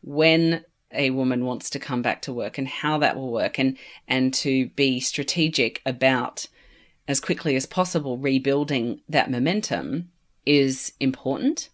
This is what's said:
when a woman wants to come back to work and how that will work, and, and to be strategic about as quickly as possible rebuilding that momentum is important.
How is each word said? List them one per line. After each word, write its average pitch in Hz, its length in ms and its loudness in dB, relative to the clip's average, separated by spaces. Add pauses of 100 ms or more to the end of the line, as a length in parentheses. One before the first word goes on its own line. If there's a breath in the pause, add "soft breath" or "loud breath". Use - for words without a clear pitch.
when 160 640 2 (260)
a 139 200 0
woman 127 340 0
wants 123 240 -4
to 135 100 -6
come 123 220 -4
back 117 220 -2
to 135 100 -8
work 110 240 -6
and 135 100 -4
how 151 300 -2
that 143 180 2
will 131 160 -6
work, 101 260 -2
and, 131 200 0 (320 loud breath)
and 131 240 2
to 131 380 0
be 135 280 2
strategic 143 880 -2
about 131 640 0 (600 soft breath)
as 139 140 0
quickly 139 340 -2
as 131 100 0
possible 147 540 -2
rebuilding 135 800 0 (100)
that 147 220 2
momentum 131 760 -2 (360)
is 139 540 2
important. 135 760 -2